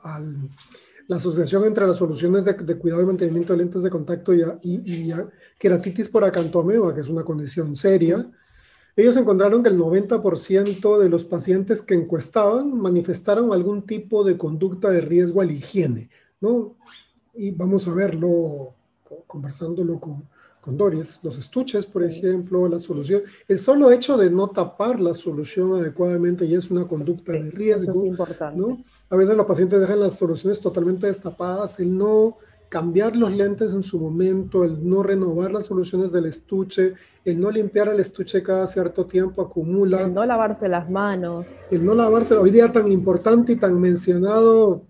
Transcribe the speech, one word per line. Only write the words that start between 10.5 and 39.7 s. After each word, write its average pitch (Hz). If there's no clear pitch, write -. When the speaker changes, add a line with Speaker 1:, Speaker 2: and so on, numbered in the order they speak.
Speaker 1:
de 196
los 165
pacientes 190
que -
encuestaban 208
manifestaron 202
algún 196
tipo 214
de 180
conducta 180
de 175
riesgo 175
a 190
la 156
higiene, 135
¿no? 220
Y 202
vamos 185
a 170
verlo, 165
co-, 160
conversándolo 165
con, 143
con 135
Doris, 160
los 143
estuches, 208
por 175
Speaker 2:
Sí. 165
Speaker 1:
ejemplo, 180
la 170
solución, 170
el 190
solo 269
hecho 247
de 190
no 190
tapar 202
la 175
solución 165
adecuadamente 175
ya 170
es 180
una 175
conducta 170
Speaker 2:
Sí, 160
Speaker 1:
de -
Speaker 2:
eso 156
es 160
Speaker 1:
riesgo, 190
Speaker 2:
importante. 170
Speaker 1:
¿no? 247
A 185
veces 196
los 208
pacientes 185
dejan 196
las 190
soluciones 185
totalmente 185
destapadas, 190
el 180
no 214
cambiar 175
los 226
lentes 202
en 190
su 185
momento, 185
el 165
no 190
renovar 185
las 208
soluciones 185
del 175
estuche, 190
el 170
no 202
limpiar 208
el 208
estuche 190
cada 190
cierto 180
tiempo 190
acumula. 185